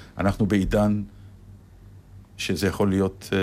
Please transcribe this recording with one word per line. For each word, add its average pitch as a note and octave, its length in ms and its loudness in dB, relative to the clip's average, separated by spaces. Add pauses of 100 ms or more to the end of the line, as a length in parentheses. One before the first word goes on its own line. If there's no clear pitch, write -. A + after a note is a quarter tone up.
(180)
אנחנו G2+ 280 0
בעידן G#2 560 2 (1400)
שזה F#2+ 300 -2
יכול G2+ 220 2
להיות, F#2+ 440 0
אה, G2 100 0